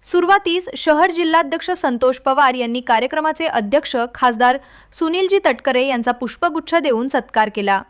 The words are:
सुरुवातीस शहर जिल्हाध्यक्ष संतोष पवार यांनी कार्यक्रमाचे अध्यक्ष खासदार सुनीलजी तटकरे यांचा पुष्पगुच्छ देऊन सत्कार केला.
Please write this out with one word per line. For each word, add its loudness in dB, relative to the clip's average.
सुरुवातीस 0
शहर 2
जिल्हाध्यक्ष 0
संतोष 0
पवार 2
यांनी -4
कार्यक्रमाचे 0
अध्यक्ष -2
खासदार 2
सुनीलजी 0
तटकरे 0
यांचा -2
पुष्पगुच्छ -4
देऊन 0
सत्कार 0
केला. -2